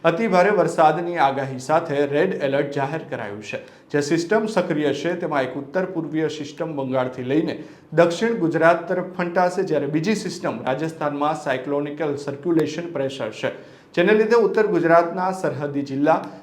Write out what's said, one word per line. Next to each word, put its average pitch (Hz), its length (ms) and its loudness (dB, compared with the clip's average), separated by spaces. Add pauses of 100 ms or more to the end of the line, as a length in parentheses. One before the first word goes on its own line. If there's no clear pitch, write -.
અતિ 170 240 2
ભારે 185 240 4
વરસાદની 170 640 2
આગાહી 131 500 0
સાથે 156 280 0 (160)
રેડ 160 220 2 (140)
એલર્ટ 139 280 -2
જાહેર 143 260 -4 (100)
કરાયું 107 300 -8
છે. - 180 -10 (300)
જે 147 120 0
સિસ્ટમ 165 460 0
સક્રિય 151 460 0
છે 170 220 -2
તેમાં 156 300 -2
એક 127 160 -10
ઉત્તર 185 320 -4
પૂર્વીય 156 360 -2
સિસ્ટમ 160 460 -8
બંગાળથી 131 480 -4
લઈને 151 320 0 (380)
દક્ષિણ 175 460 4
ગુજરાત 165 480 4
તરફ 180 300 -2
ફંટાશે, 180 460 0
જ્યારે 143 240 0
બીજી 160 280 0
સિસ્ટમ 175 500 -6
રાજસ્થાનમાં 147 800 -2
સાયક્લોનિકલ 143 720 -2
સર્ક્યુલેશન 160 760 -2
પ્રેશર 135 400 -4
છે, - 220 -4 (400)
જેને 180 260 4
લીધે 220 260 4
ઉત્તર 208 220 2
ગુજરાતના 170 640 4 (100)
સરહદી 143 500 -4
જિલ્લા 147 280 4 (240)